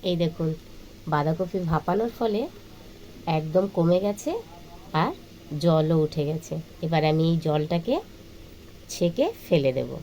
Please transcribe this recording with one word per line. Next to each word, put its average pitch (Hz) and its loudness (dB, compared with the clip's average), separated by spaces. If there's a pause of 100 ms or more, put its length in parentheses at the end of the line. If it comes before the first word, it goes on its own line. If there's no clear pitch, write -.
এই 175 2
দেখুন, 160 0 (640)
বাঁধাকপি 165 0 (100)
ভাপানোর 185 0
ফলে 220 0 (960)
একদম 160 2 (100)
কমে 175 6
গেছে 202 -2 (720)
আর 247 0 (520)
জলও 160 6 (100)
উঠে 151 -2
গেছে। 160 -6 (320)
এবার 160 2 (100)
আমি 160 4
এই 165 4
জলটাকে 160 0 (960)
ছেঁকে 175 2 (200)
ফেলে 139 4
দেব। 127 -4 (120)